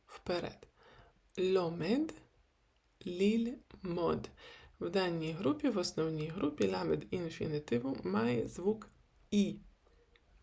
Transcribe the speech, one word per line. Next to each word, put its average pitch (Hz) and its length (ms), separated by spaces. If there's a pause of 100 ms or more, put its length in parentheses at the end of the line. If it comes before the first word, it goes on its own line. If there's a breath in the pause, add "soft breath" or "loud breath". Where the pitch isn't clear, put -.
вперед. - 600 (720 soft breath)
Ломед, 185 760 (920)
лільмод. 185 1200 (500 loud breath)
В 175 100
даній 170 420
групі, 262 380
в 208 80
основній 160 500
групі, 156 400
ламед 170 440
інфінітиву 175 920
має 226 440
звук 208 400 (440)
І. 202 240 (880)